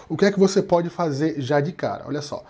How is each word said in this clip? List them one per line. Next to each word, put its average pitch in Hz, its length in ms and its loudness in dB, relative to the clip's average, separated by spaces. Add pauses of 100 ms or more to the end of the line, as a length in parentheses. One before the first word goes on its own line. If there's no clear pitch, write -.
o 165 80 -6
que 151 80 2
é 202 80 6
que 202 80 -2
você 190 220 4
pode 175 280 2
fazer 156 520 -2
já 143 180 2
de 151 140 -2
cara? 101 340 -6
Olha 143 140 -6
só, - 280 -10